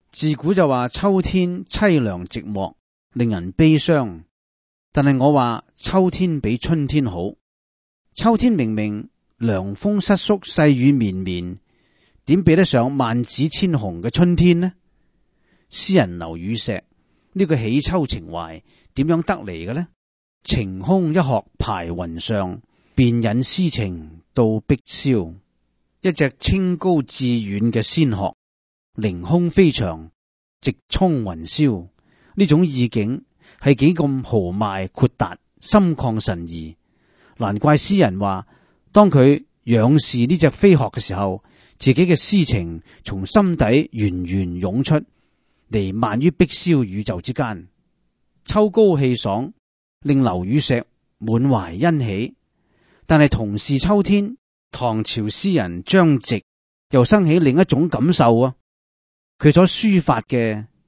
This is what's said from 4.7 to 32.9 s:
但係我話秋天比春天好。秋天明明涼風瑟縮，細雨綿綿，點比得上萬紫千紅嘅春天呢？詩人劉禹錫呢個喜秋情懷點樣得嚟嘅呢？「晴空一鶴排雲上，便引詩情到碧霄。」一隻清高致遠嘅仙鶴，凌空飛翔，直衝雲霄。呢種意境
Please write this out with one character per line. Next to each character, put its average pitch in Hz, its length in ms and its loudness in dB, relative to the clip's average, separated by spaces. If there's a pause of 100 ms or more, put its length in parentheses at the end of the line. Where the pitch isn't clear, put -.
但 139 140 0
係 139 160 4
我 147 120 4
話 120 300 0 (140)
秋 185 340 0
天 170 300 -2
比 113 160 -2
春 151 300 -2
天 143 180 0
好。 92 280 -6 (800)
秋 226 240 2
天 240 140 2
明 120 220 0
明 107 360 -6 (280)
涼 101 380 -4
風 208 260 -2
瑟 202 140 2
縮， 196 280 -2
細 151 260 2
雨 135 220 4
綿 98 320 0
綿， 90 340 -6 (680)
點 175 180 2
比 160 140 4
得 185 80 4
上 135 320 0
萬 120 260 0
紫 139 240 -4
千 180 240 -2
紅 98 300 -4
嘅 117 80 -6
春 175 260 2
天 170 240 4
呢？ 180 140 -4 (960)
詩 - 280 -2
人 90 220 0
劉 82 160 -10
禹 95 200 -6
錫 104 260 -6 (500)
呢 190 140 0
個 156 100 0
喜 117 260 0
秋 170 240 -2
情 87 240 -8
懷 82 340 -12 (300)
點 139 140 -2
樣 165 160 0
得 196 120 -2
嚟 101 160 -12
嘅 85 220 -8
呢？ 165 140 -6 (560)
「晴 95 360 -4
空 160 340 0
一 175 40 0
鶴 131 280 0 (120)
排 87 320 -6
雲 85 300 -8
上， 95 420 -6 (340)
便 120 200 2
引 117 60 0 (220)
詩 180 260 -2
情 85 520 -8 (120)
到 110 280 0
碧 - 240 0
霄。」 98 480 -2 (640)
一 185 140 -2
隻 139 260 0
清 180 380 0
高 170 240 0
致 - 240 -6
遠 110 480 0
嘅 113 80 0
仙 143 300 0
鶴， 98 240 -4 (580)
凌 92 300 -6
空 170 280 0
飛 175 200 4
翔， 82 400 -6 (500)
直 - 140 -4 (120)
衝 160 360 0
雲 85 220 -10
霄。 104 420 0 (480)
呢 196 100 2
種 156 200 4
意 127 220 0
境 113 380 -4 (340)